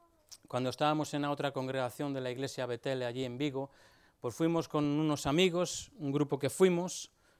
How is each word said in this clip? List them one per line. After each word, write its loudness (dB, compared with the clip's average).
cuando 0
estábamos 0
en 0
la 0
otra 0
congregación -2
de -4
la -4
iglesia -4
Betel, -2
allí -2
en -6
Vigo, -2
pues -4
fuimos 2
con 0
unos 2
amigos, 2
un -4
grupo 2
que 0
fuimos, 2